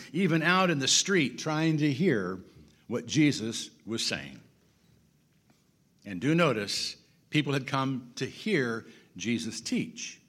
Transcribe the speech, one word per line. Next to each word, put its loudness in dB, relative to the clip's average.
even 2
out 4
in 0
the 0
street 2
trying 2
to 2
hear 0
what -4
Jesus 0
was -4
saying. -6
And -8
do 2
notice, 0
people 0
had -2
come -2
to -6
hear -2
Jesus -4
teach -6